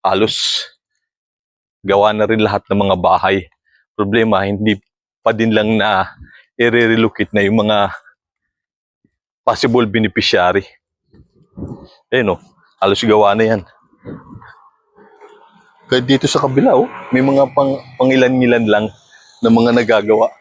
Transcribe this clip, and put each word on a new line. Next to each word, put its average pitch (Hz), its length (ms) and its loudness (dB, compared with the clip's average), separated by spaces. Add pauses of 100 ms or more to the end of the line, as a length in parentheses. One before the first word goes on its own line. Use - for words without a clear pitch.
Halos - 640 -4 (1120)
gawa 101 320 0
na 107 160 -2
rin 110 160 0
lahat 101 240 -4
ng 98 240 0
mga 92 80 2
bahay. 92 480 0 (480)
Problema, 104 480 0
hindi 101 400 -2 (400)
pa 113 80 2
din 110 240 0
lang 110 240 0
na 98 320 -2 (480)
i-relocate 113 720 0
na 104 80 -2
yung 104 240 0
mga 104 320 -2 (1500)
possible 120 400 0
beneficiary. 98 800 0 (1400)
Ayun, 113 240 0
oh. - 80 -8 (400)
Halos 98 240 0
gawa 107 320 4
na 110 80 2
yan. 110 160 -2 (2250)
Kahit 127 240 -2
dito 135 160 2
sa 151 160 -2
kabila, 139 320 0
oh, 233 160 2 (240)
may 127 80 0
mga 139 320 0
pang-, 135 240 -2 (240)
pangilan-ngilan 127 640 2
lang 104 200 0 (600)
na 113 80 2
mga 117 240 2
nagagawa. 110 640 0